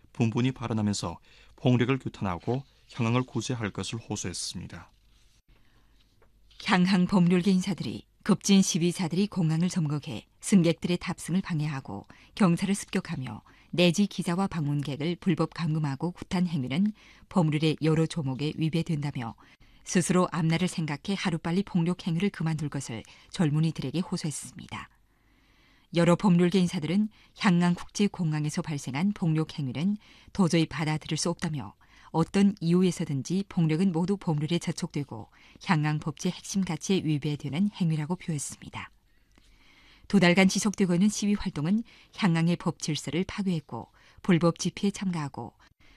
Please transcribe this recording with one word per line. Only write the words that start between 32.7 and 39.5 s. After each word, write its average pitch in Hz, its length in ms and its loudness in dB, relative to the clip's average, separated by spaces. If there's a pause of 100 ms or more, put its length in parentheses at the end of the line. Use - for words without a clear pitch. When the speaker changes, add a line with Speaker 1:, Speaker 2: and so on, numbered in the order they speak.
Speaker 2:
폭력은 165 420 2
모두 180 240 0
법률에 160 420 -2
저촉되고 143 720 -6 (360)
향항 151 340 2
법치의 165 320 -4
핵심 - 320 -4
가치에 180 400 -2
위배되는 147 680 -2
행위라고 160 420 -2
표했습니다. - 720 -10 (1200)